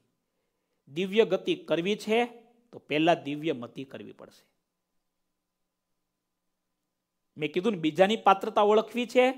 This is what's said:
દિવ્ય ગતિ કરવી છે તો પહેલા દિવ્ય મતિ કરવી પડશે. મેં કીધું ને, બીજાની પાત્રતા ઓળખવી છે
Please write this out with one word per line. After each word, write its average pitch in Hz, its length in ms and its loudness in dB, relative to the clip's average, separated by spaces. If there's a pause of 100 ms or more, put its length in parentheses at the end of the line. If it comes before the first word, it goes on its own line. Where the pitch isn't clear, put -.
(880)
દિવ્ય 190 380 0
ગતિ 190 300 0
કરવી 170 400 -2
છે 220 300 0 (460)
તો - 80 -20
પહેલા 160 340 2
દિવ્ય 147 400 -4
મતિ 120 300 -12
કરવી 107 280 -16
પડશે. - 420 -20 (2750)
મેં 151 140 -4
કીધું 180 200 -2
ને, 196 60 -4
બીજાની 170 400 2
પાત્રતા 208 440 2
ઓળખવી 214 440 2
છે 254 320 2